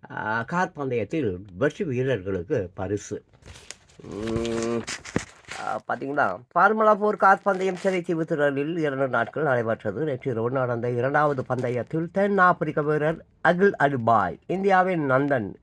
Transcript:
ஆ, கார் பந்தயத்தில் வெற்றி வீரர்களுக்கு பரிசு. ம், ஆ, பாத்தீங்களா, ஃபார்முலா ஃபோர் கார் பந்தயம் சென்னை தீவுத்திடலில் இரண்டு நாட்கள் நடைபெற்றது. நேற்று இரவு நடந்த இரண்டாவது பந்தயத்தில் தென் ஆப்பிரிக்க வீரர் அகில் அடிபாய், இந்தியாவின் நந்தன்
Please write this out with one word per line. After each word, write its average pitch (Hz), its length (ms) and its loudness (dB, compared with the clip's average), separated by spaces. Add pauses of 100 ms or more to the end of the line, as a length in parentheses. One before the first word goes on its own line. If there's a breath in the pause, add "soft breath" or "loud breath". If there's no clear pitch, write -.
(100)
ஆ, 110 320 -4
கார் 180 300 -2
பந்தயத்தில் 123 640 -4 (200)
வெற்றி 151 260 -2
வீரர்களுக்கு 110 880 -4
பரிசு. 101 480 -6 (800)
ம், 113 760 -4 (800)
ஆ, 104 280 -6
பாத்தீங்களா, 127 480 -2 (180)
ஃபார்முலா 214 440 6
ஃபோர் 208 180 0
கார் 190 260 6
பந்தயம் 185 340 0
சென்னை 185 240 0
தீவுத்திடலில் 160 760 -2
இரண்டு 139 300 0
நாட்கள் 120 340 -2
நடைபெற்றது. 113 640 0
நேற்று 135 260 -4
இரவு 113 200 -2
நடந்த 123 400 -2
இரண்டாவது 139 540 0
பந்தயத்தில் 127 680 -4
தென் 202 260 0
ஆப்பிரிக்க 170 440 2
வீரர் 151 420 -2 (160)
அகில் 180 380 4
அடிபாய், 113 680 2
இந்தியாவின் 185 640 2
நந்தன் 131 520 2